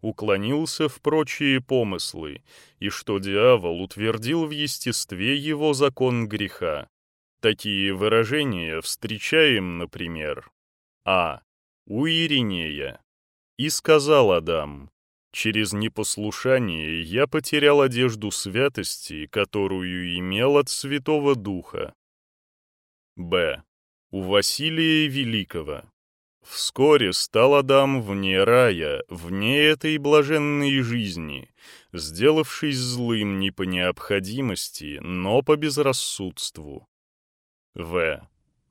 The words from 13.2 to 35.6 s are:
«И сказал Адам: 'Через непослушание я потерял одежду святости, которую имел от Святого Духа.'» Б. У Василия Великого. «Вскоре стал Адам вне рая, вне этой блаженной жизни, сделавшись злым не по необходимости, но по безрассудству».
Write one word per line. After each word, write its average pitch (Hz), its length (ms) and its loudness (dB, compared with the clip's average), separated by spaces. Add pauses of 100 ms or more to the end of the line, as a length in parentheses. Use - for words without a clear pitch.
«И 143 100 -4
сказал 147 640 4
Адам: 78 580 -2 (420)
'Через 107 400 -2
непослушание 104 1300 -2
я 104 280 -2
потерял 147 520 4
одежду 120 520 0
святости, 98 920 -4
которую 92 920 -4
имел 104 380 2
от 143 120 4
Святого 143 680 0
Духа.'» 95 580 -8 (1200)
Б. 85 480 -2 (480)
У 95 120 -6
Василия 156 840 2
Великого. 107 760 -4 (600)
«Вскоре 131 720 2
стал 127 420 4
Адам 135 480 4
вне 98 400 0
рая, 101 640 4
вне 95 540 -2
этой 156 360 2
блаженной 147 840 2
жизни, 87 720 -6 (380)
сделавшись 131 840 0
злым 117 600 -2
не 98 140 -2
по 98 100 -8
необходимости, 92 1400 -4
но 92 400 0
по 147 140 2
безрассудству». 127 1300 -4 (840)